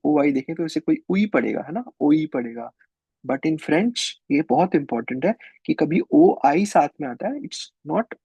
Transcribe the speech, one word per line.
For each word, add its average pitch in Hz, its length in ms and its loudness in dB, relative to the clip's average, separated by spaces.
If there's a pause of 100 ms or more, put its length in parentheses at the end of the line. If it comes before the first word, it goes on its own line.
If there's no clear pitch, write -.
ओआई 147 280 2
देखें, 135 240 -4
तो 175 80 -6
इसे 156 160 -6
कोई 156 160 0 (120)
उई 196 180 0
पढ़ेगा, 117 360 0
है - 100 -12
ना? 226 120 -6 (160)
ओई 151 260 2
पढ़ेगा। 120 460 -8 (580)
But 135 160 -2
in 160 140 0
French, 220 380 0 (320)
ये 143 180 2
बहुत 170 260 2
इंपॉर्टेंट 131 520 -2
है 208 80 2 (320)
कि - 80 -2
कभी 151 260 0 (120)
ओआई 165 540 6
साथ 160 220 2 (120)
में 147 80 -6
आता 123 200 -8
है, 285 120 -6
it's - 520 -14
not 196 120 0 (200)